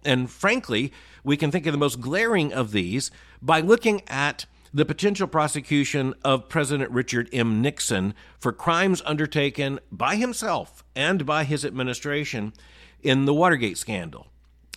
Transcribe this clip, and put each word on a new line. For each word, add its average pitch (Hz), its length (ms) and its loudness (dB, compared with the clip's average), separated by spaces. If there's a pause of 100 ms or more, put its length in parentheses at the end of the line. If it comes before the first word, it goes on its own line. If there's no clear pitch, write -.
And 127 260 0
frankly, 139 640 -2 (300)
we 143 160 0
can 151 120 0
think 156 160 -2
of 156 60 0
the 143 60 -2
most 127 240 0
glaring 175 500 0
of 110 200 -2
these 101 380 -2 (300)
by 160 200 2
looking 208 480 2
at 139 360 -2 (280)
the 143 120 2
potential 190 440 0
prosecution 143 840 0 (120)
of 135 240 2
President 143 420 0
Richard 120 420 0
M. 113 300 2
Nixon 104 500 0 (280)
for 120 120 0
crimes 180 540 0
undertaken 143 720 -2 (120)
by 131 260 -2
himself 220 640 -4 (140)
and 156 280 0
by 151 200 0
his 139 200 -2
administration 127 880 -4 (480)
in 135 240 4
the 143 80 4
Watergate 147 460 2
scandal. 90 480 -8 (500)